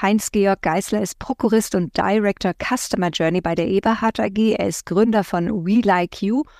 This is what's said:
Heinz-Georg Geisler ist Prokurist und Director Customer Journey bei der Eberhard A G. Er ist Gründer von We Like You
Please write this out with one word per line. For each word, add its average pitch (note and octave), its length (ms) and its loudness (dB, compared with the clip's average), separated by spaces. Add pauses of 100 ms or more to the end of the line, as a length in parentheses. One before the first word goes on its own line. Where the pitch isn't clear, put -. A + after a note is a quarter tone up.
Heinz-Georg G3 580 2
Geisler F#3+ 400 -2
ist - 180 -6
Prokurist A3 560 0
und F3 220 -2
Director G3+ 560 0 (100)
Customer - 460 -2
Journey E3 320 0
bei E3+ 140 -2
der E3 140 -2
Eberhard A3 520 0
A G#3+ 80 0
G. G#3+ 240 2
Er - 160 -2
ist - 160 -6
Gründer G#3+ 400 2
von E3+ 420 -4
We G#3+ 140 2
Like F3+ 420 0
You A3+ 200 0 (180)